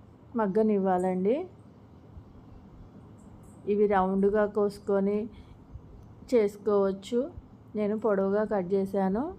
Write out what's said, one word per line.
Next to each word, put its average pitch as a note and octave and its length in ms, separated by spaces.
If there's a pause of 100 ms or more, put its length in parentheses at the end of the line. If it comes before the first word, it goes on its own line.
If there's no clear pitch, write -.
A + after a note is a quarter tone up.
(360)
మగ్గనివ్వాలండి. F#3+ 1000 (2250)
ఇవి G#3 200
రౌండ్గా G3 600
కోసుకొని G3+ 720 (1080)
చేసుకోవచ్చు. G3+ 920 (540)
నేను G#3+ 240
పొడవుగా G3+ 460
కట్ G3 280
చేశాను. G3 520 (140)